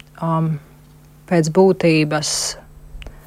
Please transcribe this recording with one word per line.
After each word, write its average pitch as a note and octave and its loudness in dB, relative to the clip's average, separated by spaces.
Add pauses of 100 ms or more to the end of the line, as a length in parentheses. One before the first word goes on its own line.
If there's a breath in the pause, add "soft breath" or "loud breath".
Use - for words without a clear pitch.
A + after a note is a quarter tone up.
(200)
um, D#3+ -2 (680 soft breath)
pēc E3+ 2
būtības D#3+ 2 (920 loud breath)